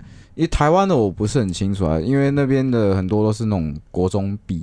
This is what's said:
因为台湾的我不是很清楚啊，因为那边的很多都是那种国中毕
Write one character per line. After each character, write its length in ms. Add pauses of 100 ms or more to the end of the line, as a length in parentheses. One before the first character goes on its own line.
(340)
因 80
为 60
台 240
湾 180
的 80
我 140
不 160
是 120
很 140
清 200
楚 120
啊， 140
因 200
为 120
那 140
边 240
的 260
很 120
多 160
都 80
是 140
那 60
种 220 (180)
国 180
中 280 (100)
毕 160